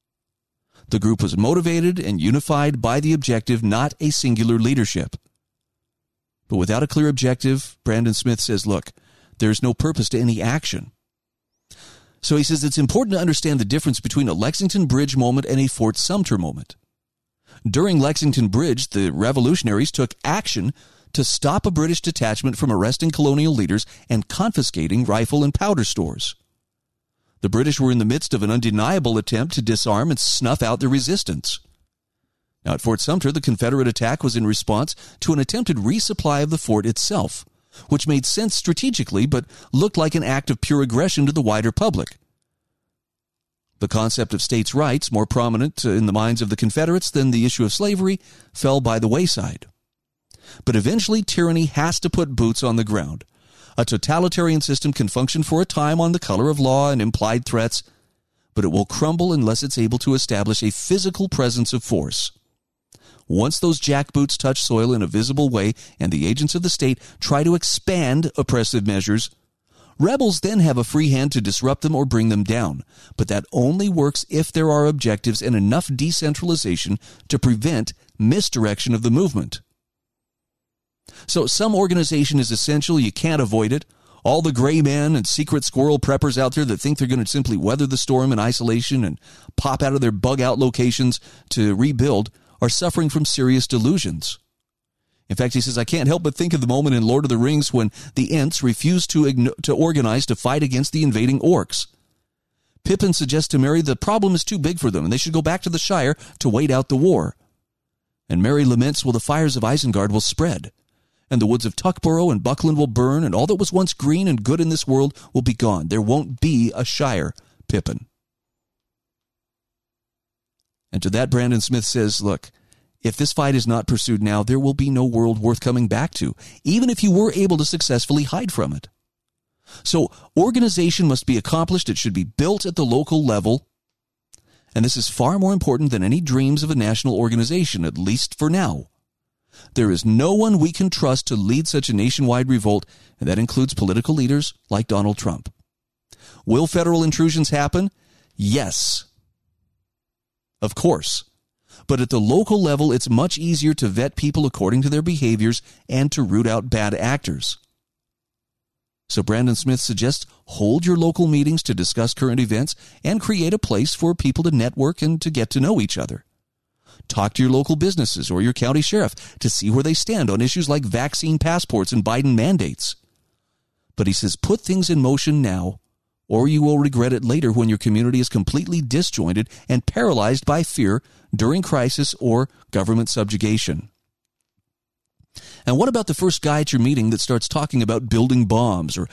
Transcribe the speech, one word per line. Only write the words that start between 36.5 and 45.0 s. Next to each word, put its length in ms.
the 80
fort 260
itself, 580
which 180
made 180
sense 280
strategically 720
but 200
looked 240
like 160
an 100
act 280
of 100
pure 200
aggression 440
to 60
the 100
wider 300
public. 460
The 80
concept 480
of 80
states' 320
rights, 360